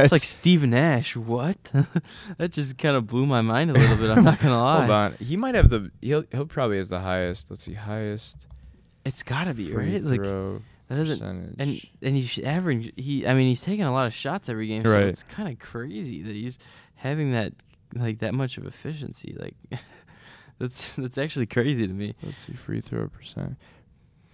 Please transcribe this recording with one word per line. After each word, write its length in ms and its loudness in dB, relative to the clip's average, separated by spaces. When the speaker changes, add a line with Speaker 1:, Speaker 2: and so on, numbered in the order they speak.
Speaker 1:
it's 60 6
like 120 8
Steve 400 4
Nash. 520 2
What? 560 -4
<laughs> 680 -2
That 120 -2
just 260 -6
kinda 240 2
blew 260 0
my 160 4
mind 280 2
a 40 2
little 220 8
bit. 140 2
I'm 140 8
not 160 6
gonna 180 4
Speaker 2:
<laughs> 40 2
Speaker 1:
lie. 180 4
Speaker 2:
Hold 100 4
on. 300 2
He 160 -4
might 180 -2
have 160 8
the, 200 0
he'll, 300 0
he'll 140 -4
probably 320 0
has 100 -4
the 120 -4
highest. 480 -2
Let's 160 -14
see, 100 -10
highest 760 -8
Speaker 1:
It's 160 -6
gotta 320 -4
be, 160 -6
Speaker 2:
free 220 -2
Speaker 1:
right? 100 -2
Like, 200 0
Speaker 2:
throw 400 -4
Speaker 1:
that 80 -6
doesn't, 240 -2
Speaker 2:
percentage. 380 -10
Speaker 1:
and, 220 -4
and 140 0
he's 240 -4
averaging, 560 -2
he, 300 -4
I 80 2
mean, 140 4
he's 140 0
taking 220 -2
a 80 0
lot 140 0
of 60 -4
shots 380 -8
every 160 -4
game, 160 -4
so 80 4
Speaker 2:
Right. 140 6
Speaker 1:
it's 180 -2
kinda 320 -8
crazy 680 -10
that 120 -10
he's 240 -8
having 360 -2
that, 200 0
like, 240 -2
that 160 -2
much 240 -2
of 80 -12
efficiency. 720 -12
Like, 160 -10
<laughs> 100 -8
that's, 360 -8
that's 240 -8
actually 280 -2
crazy 400 0
to 60 -4
me. 300 -8
Speaker 2:
Let's 160 -12
see, 160 -14
free 260 -8
throw 280 -6
percent. 480 -12